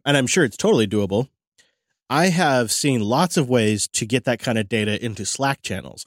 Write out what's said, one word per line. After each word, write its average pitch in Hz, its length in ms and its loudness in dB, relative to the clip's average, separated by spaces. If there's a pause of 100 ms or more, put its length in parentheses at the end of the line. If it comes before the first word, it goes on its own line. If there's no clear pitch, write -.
and 143 100 4
I'm 131 120 2
sure 175 160 2
it's 113 120 0
totally 180 300 2
doable. 101 440 0 (800)
I 156 200 2
have 143 440 2
seen 131 300 0
lots 135 360 0
of 131 120 2
ways 107 400 2
to - 160 -6
get 120 200 -2
that 120 140 0
kind 113 200 -2
of 101 100 -4
data 107 340 -2
into 107 220 -8
Slack 135 380 -2
channels. 82 440 -12